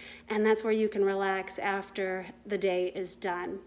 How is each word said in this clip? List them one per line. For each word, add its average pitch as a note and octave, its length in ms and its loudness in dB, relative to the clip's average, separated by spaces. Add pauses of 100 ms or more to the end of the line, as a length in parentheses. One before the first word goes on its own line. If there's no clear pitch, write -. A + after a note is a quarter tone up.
(280)
and G#3+ 180 2
that's A3 160 6
where A3 100 2
you A3 160 4
can G#3 160 2
relax G3 540 0
after F#3+ 680 -2 (220)
the G3+ 100 -2
day F3+ 380 2
is F#3 220 -6
done. F3+ 500 -4